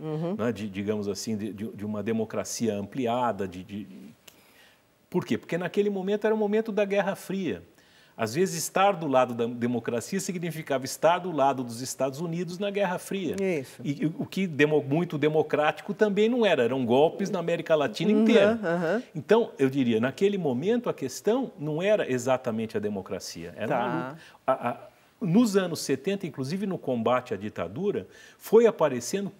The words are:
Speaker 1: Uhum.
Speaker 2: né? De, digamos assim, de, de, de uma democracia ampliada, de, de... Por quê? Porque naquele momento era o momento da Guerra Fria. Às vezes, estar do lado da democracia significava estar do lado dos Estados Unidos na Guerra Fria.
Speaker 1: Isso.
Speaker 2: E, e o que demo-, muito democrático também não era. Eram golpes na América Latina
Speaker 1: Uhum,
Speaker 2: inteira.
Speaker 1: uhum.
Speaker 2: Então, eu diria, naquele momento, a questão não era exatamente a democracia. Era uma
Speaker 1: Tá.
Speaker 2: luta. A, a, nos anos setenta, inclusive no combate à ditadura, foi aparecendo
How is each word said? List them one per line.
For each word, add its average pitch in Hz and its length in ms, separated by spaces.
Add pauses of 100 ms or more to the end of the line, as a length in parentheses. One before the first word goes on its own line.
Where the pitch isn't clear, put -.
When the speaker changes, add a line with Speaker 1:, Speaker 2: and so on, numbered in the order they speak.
Speaker 1:
Uhum. 156 340
Speaker 2:
né? 120 140
De, 104 180
digamos 101 380
assim, 101 300
de, 101 160
de, 104 160
de 101 180
uma 107 160
democracia 110 720
ampliada, 113 720
de, 90 160
de... 101 240 (1200)
Por 180 160
quê? 113 140
Porque - 180
naquele 185 320
momento 202 380
era 214 80
o 220 40
momento 214 340
da 202 120
Guerra 196 300
Fria. 160 480 (580)
Às 113 140
vezes, 170 300
estar 196 320
do 165 100
lado 127 260
da 117 140
democracia 120 720
significava 160 680
estar 165 360
do 180 100
lado 135 320
dos 117 180
Estados 131 400
Unidos 170 380
na 202 100
Guerra 196 300
Fria. 185 420
Speaker 1:
Isso. 170 440
Speaker 2:
E, 143 180
e 151 40
o 160 200
que 190 180
demo-, 147 380
muito 170 340
democrático 151 800
também 208 340
não 240 160
era. 156 200
Eram 127 200
golpes 160 460
na 190 80
América 165 380
Latina 151 340
Speaker 1:
Uhum, 220 120
Speaker 2:
inteira. 220 380
Speaker 1:
uhum. 175 420 (120)
Speaker 2:
Então, 214 420
eu 135 140
diria, 120 300
naquele 196 360
momento, 175 540
a - 20
questão 208 640
não 151 240
era 196 300
exatamente 120 640
a 104 40
democracia. 92 760
Era 123 220
uma 123 100
Speaker 1:
Tá. 127 200
Speaker 2:
luta. 156 100 (300)
A, 131 220
a, 117 80 (420)
nos 202 360
anos 180 220
setenta, 180 480
inclusive 160 400
no 185 100
combate 123 560
à 104 40
ditadura, 101 720 (280)
foi 226 300
aparecendo 160 720